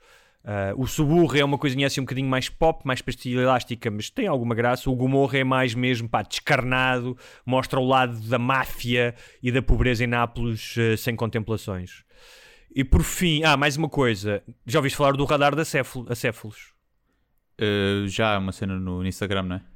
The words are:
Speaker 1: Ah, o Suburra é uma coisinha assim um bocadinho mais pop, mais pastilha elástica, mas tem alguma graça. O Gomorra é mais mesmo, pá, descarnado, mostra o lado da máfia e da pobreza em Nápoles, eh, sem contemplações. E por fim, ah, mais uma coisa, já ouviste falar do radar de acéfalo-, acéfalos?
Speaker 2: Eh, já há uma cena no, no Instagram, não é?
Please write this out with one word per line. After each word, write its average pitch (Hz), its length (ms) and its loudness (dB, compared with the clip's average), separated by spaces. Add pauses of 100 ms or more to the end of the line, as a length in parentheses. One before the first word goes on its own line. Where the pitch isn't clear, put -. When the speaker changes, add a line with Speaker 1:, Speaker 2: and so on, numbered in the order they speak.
(440)
Speaker 1:
Ah, 101 320 -4
o 131 100 -2
Suburra 151 540 4
é 143 60 4
uma 143 120 0
coisinha 139 300 0
assim 139 140 -2
um - 20 -4
bocadinho 131 240 -4
mais 131 220 -2
pop, - 360 0
mais 131 160 -2
pastilha 123 380 -4
elástica, 123 500 0
mas 104 200 -6
tem 233 180 -2
alguma 120 260 0
graça. 120 360 0
O 131 80 0
Gomorra 135 400 2
é 135 80 0
mais 131 280 2
mesmo, 120 360 -2
pá, 113 140 -2
descarnado, 127 960 0 (280)
mostra 131 340 0
o 127 80 2
lado 127 400 2
da 123 100 0
máfia 120 760 0 (260)
e 123 80 -2
da 123 120 2
pobreza 120 420 2
em 123 40 0
Nápoles, 120 680 -2
eh, 113 200 2
sem 117 180 -4
contemplações. 107 880 -6 (720)
E 135 80 0
por 170 180 6
fim, 160 440 0
ah, 151 100 6
mais 143 220 2
uma 160 100 0
coisa, 104 560 0 (240)
já 120 120 2
ouviste 135 180 0
falar 139 160 4
do 139 100 0
radar 143 320 2
de 151 60 0
acéfalo-, 131 500 -4
acéfalos? - 640 -8 (840)
Speaker 2:
Eh, 101 500 0
já 107 280 0
há 98 40 0
uma 95 120 -4
cena 95 260 -6
no, 92 240 -6
no 92 60 -2
Instagram, 95 360 -2
não 92 140 -4
é? - 40 -10 (140)